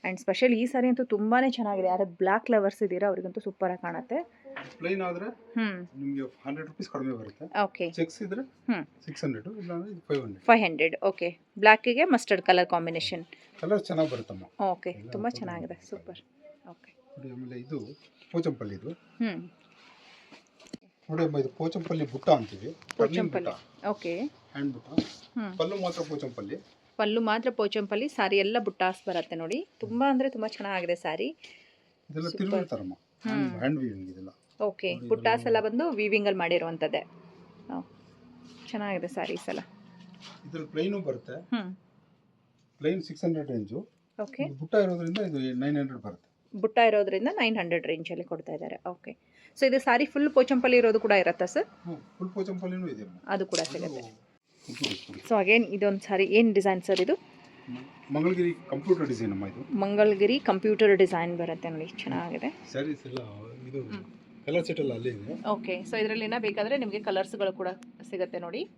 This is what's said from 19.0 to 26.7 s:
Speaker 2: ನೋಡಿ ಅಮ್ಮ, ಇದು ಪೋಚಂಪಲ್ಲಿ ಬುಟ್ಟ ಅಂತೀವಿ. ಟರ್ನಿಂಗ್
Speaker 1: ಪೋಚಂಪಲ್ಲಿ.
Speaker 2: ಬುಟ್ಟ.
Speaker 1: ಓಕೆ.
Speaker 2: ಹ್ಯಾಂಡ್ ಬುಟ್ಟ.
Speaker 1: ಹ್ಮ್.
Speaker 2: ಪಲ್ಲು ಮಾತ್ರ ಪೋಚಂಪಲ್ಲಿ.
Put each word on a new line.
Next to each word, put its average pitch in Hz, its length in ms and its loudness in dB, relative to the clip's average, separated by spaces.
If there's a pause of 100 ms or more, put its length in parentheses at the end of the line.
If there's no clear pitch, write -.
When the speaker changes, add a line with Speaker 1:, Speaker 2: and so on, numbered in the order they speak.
Speaker 2:
ನೋಡಿ 160 140 0
ಅಮ್ಮ, 151 140 0
ಇದು 131 120 0
ಪೋಚಂಪಲ್ಲಿ 160 640 -4
ಬುಟ್ಟ 135 180 -2
ಅಂತೀವಿ. 110 300 4
ಟರ್ನಿಂಗ್ - 380 -12
Speaker 1:
ಪೋಚಂಪಲ್ಲಿ. 175 520 0
Speaker 2:
ಬುಟ್ಟ. - 380 -14
Speaker 1:
ಓಕೆ. 196 340 -4
Speaker 2:
ಹ್ಯಾಂಡ್ 143 520 -6
ಬುಟ್ಟ. 117 160 -14
Speaker 1:
ಹ್ಮ್. - 680 -4
Speaker 2:
ಪಲ್ಲು 190 240 -2
ಮಾತ್ರ 175 280 -2
ಪೋಚಂಪಲ್ಲಿ. 135 480 -8 (420)